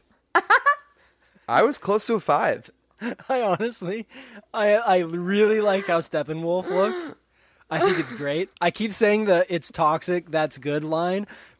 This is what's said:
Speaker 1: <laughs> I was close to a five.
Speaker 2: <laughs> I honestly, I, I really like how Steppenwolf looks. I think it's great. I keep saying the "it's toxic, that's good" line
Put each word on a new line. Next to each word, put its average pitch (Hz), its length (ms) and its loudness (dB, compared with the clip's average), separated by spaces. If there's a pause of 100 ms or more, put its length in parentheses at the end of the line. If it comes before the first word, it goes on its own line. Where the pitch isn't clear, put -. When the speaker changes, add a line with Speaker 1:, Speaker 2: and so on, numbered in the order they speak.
(340)
Speaker 1:
<laughs> - 1120 -2
I 123 140 4
was 269 160 2
close 208 280 -2
to 240 100 0
a 185 40 -2
five. 160 500 0 (300)
Speaker 2:
<laughs> 220 300 -10
I 262 100 0
honestly, 208 680 -4 (460)
I, 208 220 2
I 214 240 2
really 196 640 2
like 196 240 0
how 170 140 2
Steppenwolf 165 680 -4
looks. 320 460 -2 (560)
I 160 80 -4
think 359 200 2
it's 302 140 -6
great. 151 380 -4 (100)
I 175 100 2
keep 214 220 -4
saying 214 320 2
the 180 240 4
"it's 170 240 -4
toxic, 165 580 0
that's 156 280 -2
good" 147 260 -4
line 175 420 -2 (340)